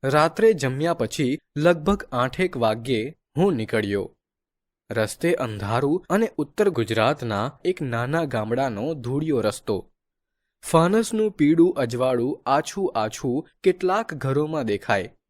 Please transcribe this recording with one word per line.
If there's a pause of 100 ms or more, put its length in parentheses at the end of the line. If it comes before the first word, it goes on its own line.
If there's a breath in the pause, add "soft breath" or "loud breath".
રાત્રે
જમ્યા
પછી (180)
લગભગ
આઠેક
વાગ્યે (220)
હું
નીકળ્યો. (760)
રસ્તે
અંધારું
અને
ઉત્તર
ગુજરાતના
એક
નાના
ગામડાનો
ધૂળિયો
રસ્તો. (680)
ફાનસનું
પીળું
અજવાળું
આછું
આછું (140 soft breath)
કેટલાક
ઘરોમાં
દેખાય. (140)